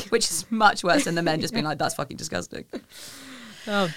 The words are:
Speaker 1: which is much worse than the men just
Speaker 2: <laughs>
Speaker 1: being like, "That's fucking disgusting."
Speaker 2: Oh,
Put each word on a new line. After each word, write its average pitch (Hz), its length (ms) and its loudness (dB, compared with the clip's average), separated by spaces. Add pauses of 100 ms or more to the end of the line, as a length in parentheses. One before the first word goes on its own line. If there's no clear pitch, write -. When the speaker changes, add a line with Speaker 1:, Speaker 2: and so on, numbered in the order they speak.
Speaker 1:
which 233 220 2
is - 180 -4
much 214 340 4
worse 175 200 6
than 170 100 0
the 170 80 2
men 160 200 2
just - 120 -2
Speaker 2:
<laughs> - 40 0
Speaker 1:
being 151 60 0
like, 151 140 -2
"That's - 160 0
fucking - 240 -6
disgusting." - 480 -6 (1000)
Speaker 2:
Oh, 202 300 2